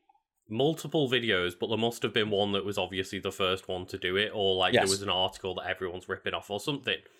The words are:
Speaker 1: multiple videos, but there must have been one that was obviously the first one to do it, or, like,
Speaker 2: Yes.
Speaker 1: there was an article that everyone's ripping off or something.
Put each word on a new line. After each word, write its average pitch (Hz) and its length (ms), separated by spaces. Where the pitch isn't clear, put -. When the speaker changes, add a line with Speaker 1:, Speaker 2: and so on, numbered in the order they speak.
Speaker 1:
multiple 143 600
videos, 107 500
but 107 80
there 110 100
must 117 260
have 117 100
been 107 160
one 101 240
that 98 100
was 101 140
obviously 92 420
the 92 120
first 92 360
one 90 200
to 98 100
do 90 180
it, 104 180
or, 98 220
like, 92 180
Speaker 2:
Yes. 101 120
Speaker 1:
there 95 60
was 98 100
an 101 80
article 92 460
that 90 120
everyone's 92 400
ripping 92 280
off 85 140
or 101 100
something. 135 380